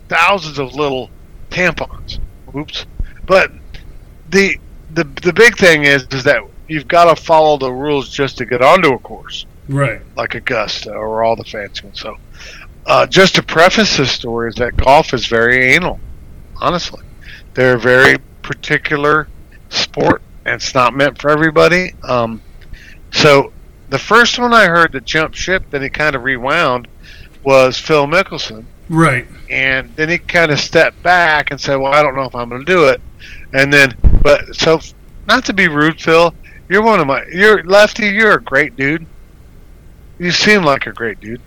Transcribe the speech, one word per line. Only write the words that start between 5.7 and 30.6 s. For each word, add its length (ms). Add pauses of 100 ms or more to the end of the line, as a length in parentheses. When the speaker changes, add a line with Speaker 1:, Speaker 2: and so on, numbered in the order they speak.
Speaker 1:
is, 260
is 140
that 180 (240)
you've 220
gotta 260
follow 440
the 120
rules 380
just 300
to 60
get 160
onto 340
a 40
course. 480 (220)
Speaker 2:
Right. 320 (160)
Speaker 1:
Like 180
Augusta 580
or 300
all 140
the 80
fancy 400
ones. 160
So, 160 (720)
uh, 200
just 300
to 80
preface 520
this 140
story 380
is 80
that 200
golf 380
is 120
very 380 (100)
anal, 260 (560)
honestly. 480 (500)
They're 220
a 40
very 380 (240)
particular 840 (400)
sport, 540 (220)
and 120
it's 180
not 180
meant 280
for 100
everybody. 720
Um, 400 (680)
so 400 (380)
the 80
first 400
one 140
I 140
heard 260
that 120
jumped 320
ship, 340
then 120
he 60
kinda 300
rewound, 720 (540)
was 360
Phil 280
Mickelson. 580 (240)
Speaker 2:
Right. 380 (240)
Speaker 1:
And 460
then 120
he 100
kinda 380
stepped 460